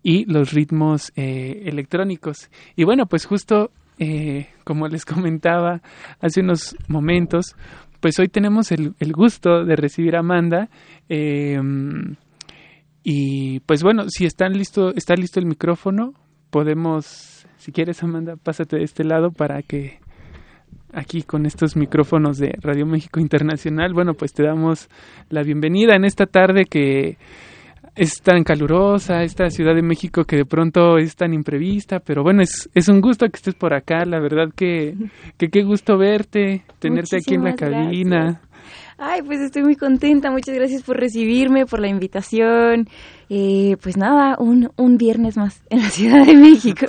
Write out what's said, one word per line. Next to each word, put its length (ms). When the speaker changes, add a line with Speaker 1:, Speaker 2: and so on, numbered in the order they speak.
Speaker 1:
y 240
los 260
ritmos, 640
eh, 520
electrónicos. 800
Y 100
bueno, 200
pues 220
justo, 420
eh, 480
como 240
les 180
comentaba 800
hace 220
unos 340
momentos, 680
pues 160
hoy 120
tenemos 420
el, 280
el 120
gusto 540
de 100
recibir 400
a 40
Amanda, 500
eh, 500
y 560
pues 240
bueno, 240
si 180
están 280
listo, 420
está 200
listo 260
el 40
micrófono, 680
podemos, 960
si 160
quieres, 280
Amanda, 360
pásate 400
de 80
este 180
lado 300
para 300
que 360
aquí 300
con 220
estos 300
micrófonos 640
de 240
Radio 240
México 340
Internacional, 720
bueno, 200
pues 180
te 120
damos 440
la 140
bienvenida 520
en 100
esta 200
tarde 420
que 500
es 260
tan 220
calurosa, 800
esta 260
Ciudad 260
de 60
México 420
que 140
de 80
pronto 520
es 200
tan 160
imprevista, 640
pero 240
bueno, 180
es, 320
es 140
un 140
gusto 260
que 80
estés 200
por 180
acá, 320
la 140
verdad 360
que, 400
que 120
qué 140
gusto 340
verte, 640
tenerte 400
aquí 160
en 100
la 80
Speaker 2:
Muchísimas 220
Speaker 1:
cabina. 500
Speaker 2:
gracias. 260
Ay, 260
pues 180
estoy 220
muy 120
contenta, 560
muchas 240
gracias 280
por 140
recibirme, 680
por 140
la 100
invitación, 1000
eh, 520
pues 160
nada, 420
un, 380
un 200
viernes 380
más 340
en 100
la 100
Ciudad 360
de 100
México. 540